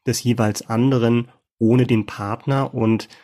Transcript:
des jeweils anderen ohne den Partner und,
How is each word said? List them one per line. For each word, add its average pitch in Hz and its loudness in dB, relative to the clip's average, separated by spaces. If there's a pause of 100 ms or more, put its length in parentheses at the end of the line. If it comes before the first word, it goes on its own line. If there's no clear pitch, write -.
des 117 -2
jeweils 110 0
anderen 117 0 (300)
ohne 120 2
den 113 0
Partner 127 -6
und, 113 0 (160)